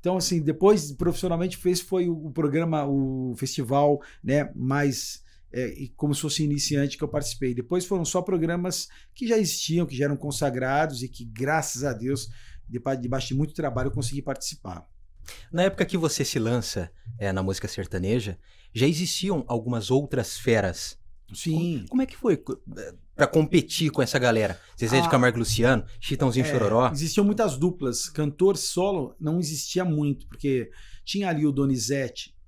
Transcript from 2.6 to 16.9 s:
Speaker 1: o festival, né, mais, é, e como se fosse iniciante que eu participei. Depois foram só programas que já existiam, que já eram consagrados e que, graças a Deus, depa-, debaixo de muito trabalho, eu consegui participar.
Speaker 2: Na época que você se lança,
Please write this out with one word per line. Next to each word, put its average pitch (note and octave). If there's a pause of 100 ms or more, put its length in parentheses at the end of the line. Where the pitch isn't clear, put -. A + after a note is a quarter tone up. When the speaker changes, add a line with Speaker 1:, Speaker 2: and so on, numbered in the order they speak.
Speaker 1:
o C3
festival, C#3 (200)
né, C#3
mais, C#3 (280)
é, B2
e B2+
como D3
se C#3+
fosse D#3
iniciante C#3+
que -
eu D3
participei. C#3+
Depois F3
foram F3+
só F3+
programas F3 (280)
que B3
já A3
existiam, E3+
que C3
já C3+
eram C#3+
consagrados C#3
e C3
que, -
graças C3
a C#3
Deus, B2 (400)
depa-, B2
debaixo B2
de C3
muito D3
trabalho, B2+
eu G2+
consegui C#3
participar. - (640)
Speaker 2:
Na E3+
época F#3+
que F#3
você D#3+
se -
lança, A2+ (280)